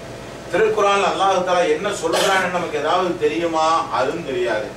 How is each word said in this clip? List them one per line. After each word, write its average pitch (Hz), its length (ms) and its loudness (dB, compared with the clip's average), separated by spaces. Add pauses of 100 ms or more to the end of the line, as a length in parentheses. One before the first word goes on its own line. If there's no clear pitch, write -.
(520)
திருக்குரான் 202 520 2
அல்லாஹ் 185 440 2
தஆலா 180 200 2
என்ன 165 200 0
சொல்றான்னு 185 640 0
நமக்கு 156 260 -4
ஏதாவது 170 400 0
தெரியுமா? 160 760 2
அதுவும் - 340 -2
தெரியாது. 117 380 -2 (120)